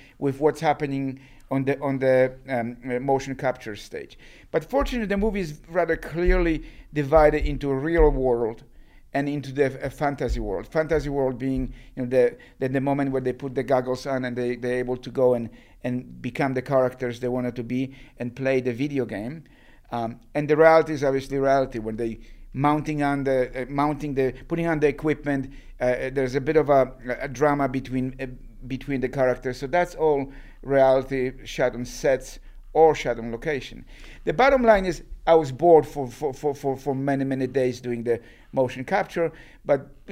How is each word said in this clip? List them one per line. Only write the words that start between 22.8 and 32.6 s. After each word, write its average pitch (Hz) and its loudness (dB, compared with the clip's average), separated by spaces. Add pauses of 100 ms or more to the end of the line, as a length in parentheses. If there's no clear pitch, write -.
on 143 -2
the, 127 0
uh, - -8
mounting 143 -2
the, 131 0 (140)
putting 170 -2
on 160 0
the 147 4
equipment. 143 -2 (300)
Uh, 127 0
there's 131 0
a 143 0
bit 151 0
of 147 4
a, 131 4 (260)
a 139 -8
drama 139 2
between, 127 -4
uh, 135 -8 (400)
between 131 -6
the 127 0
characters. 127 0
So 139 -8
that's 175 0
all 143 0 (300)
reality 131 2 (100)
shot 123 -2
on 120 -8
sets 131 -2 (320)